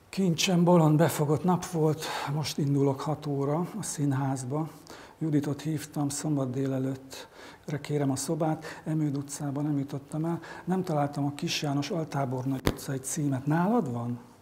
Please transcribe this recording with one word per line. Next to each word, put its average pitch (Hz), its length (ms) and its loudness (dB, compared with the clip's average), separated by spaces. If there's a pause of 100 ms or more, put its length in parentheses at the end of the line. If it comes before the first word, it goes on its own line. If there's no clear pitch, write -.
(120)
Kincsem 175 520 4
bolond 165 340 8
befogott 151 460 4
nap 175 220 2
volt, 156 400 0 (280)
most 147 240 -4
indulok 139 440 2
hat 147 240 -4
óra 147 440 0 (100)
a 165 40 -6
színházba. 135 840 -2 (480)
Juditot 147 440 0
hívtam, 151 480 -2
szombat 139 400 0
délelőttre 135 1300 -6
kérem 143 300 0
a 135 40 2
szobát, 156 500 -2 (180)
Emőd 151 340 0
utcában 143 460 -4
nem 147 140 0
jutottam 143 480 -4
el. 165 140 -2 (260)
Nem 185 180 0
találtam 143 420 0
a 139 100 -2
Kis - 260 -2
János 143 280 -2
Altábornagy 135 800 -2
utcai - 300 -4
címet. 135 480 -2
Nálad 170 460 2
van? 120 280 -4 (220)